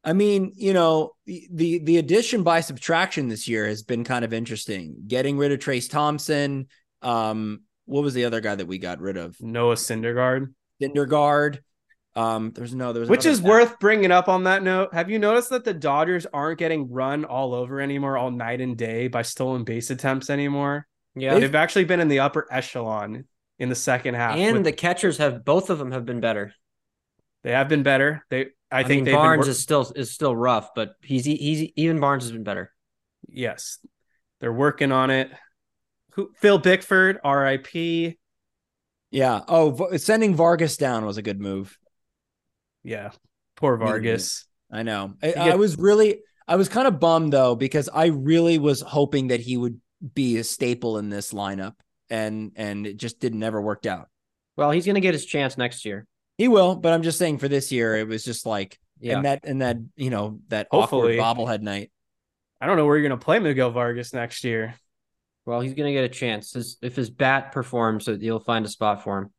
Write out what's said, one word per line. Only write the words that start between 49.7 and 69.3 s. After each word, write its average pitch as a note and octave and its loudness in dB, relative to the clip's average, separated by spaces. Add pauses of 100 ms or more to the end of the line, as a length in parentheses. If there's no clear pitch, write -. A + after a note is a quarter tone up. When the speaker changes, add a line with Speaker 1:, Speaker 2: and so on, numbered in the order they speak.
Speaker 1:
be B2 2
a A2+ -2
staple A#2+ -2
in G#2 -6
this G2+ -8
lineup, G2 -8 (340)
and, G#2+ -6
and G#2 -8
it G#2 -10
just A#2 -10
didn't A2+ -2
ever A2 -4
worked G#2 -4
out. F2+ -6 (480)
Speaker 3:
Well, D3 2
he's F3 0
gonna G3+ 2
get F#3 2
his C#3+ -6
chance C#3 -4
next B2 -4
year. G#2 -10 (320)
Speaker 1:
He B3 4
will, F#3 6
but E3 2
I'm E3 2
just E3 -2
saying D#3 0
for C#3 -4
this C#3 -2
year, A2+ 0
it A2 -2
was A2 -6
just A#2+ -8
like, G#2 -4 (220)
Speaker 3:
Yeah. A#2+ -2
Speaker 1:
and C#3 -2
that, C#3 0
and C3+ -4
that, A#2+ -2 (180)
you C3 -4
know, G#2+ -4 (100)
that G#2 -4
awkward C#3+ 6
Speaker 2:
Hopefully. A#2 2
Speaker 1:
bobblehead A#2 -2
night. G2+ -6 (720)
Speaker 2:
I B2 -6
don't F#3 2
know D3+ 4
where D3 4
you're D3 2
gonna B2+ 0
play F3 2
Miguel C3 2
Vargas A#2+ -4
next A#2 -8
year. A2+ -4 (680)
Speaker 3:
Well, A#2+ -4
he's C3 -6
gonna C#3+ -2
get C3+ 0
a B2 -2
chance. A#2 -6
His, A#2+ -10
if B2 -8
his A#2 -2
bat C3+ 0
performs, A2+ -2
so A#2 -4
you'll A2 -4
find A2+ -2
a G2+ -10
spot G2+ -2
for G2 -4
him. G2 -10